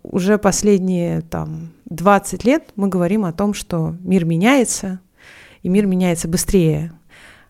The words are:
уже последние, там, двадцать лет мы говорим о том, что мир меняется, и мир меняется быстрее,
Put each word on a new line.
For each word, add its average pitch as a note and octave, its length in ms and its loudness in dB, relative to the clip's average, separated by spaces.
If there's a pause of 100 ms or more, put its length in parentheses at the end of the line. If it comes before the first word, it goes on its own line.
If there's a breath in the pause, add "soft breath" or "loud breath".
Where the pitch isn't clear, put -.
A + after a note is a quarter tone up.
уже F#3+ 340 0
последние, F#3 840 0
там, D#3+ 500 -8 (140)
двадцать F#3+ 600 0
лет D4+ 320 2
мы G3+ 100 0
говорим F#3 380 0
о E3 80 -4
том, G3+ 200 -2
что D#3+ 480 -4
мир F3+ 240 2
меняется, G3 720 0 (640 loud breath)
и F3+ 60 -2
мир G3+ 160 4
меняется F3+ 440 0
быстрее, E3 600 0 (580 soft breath)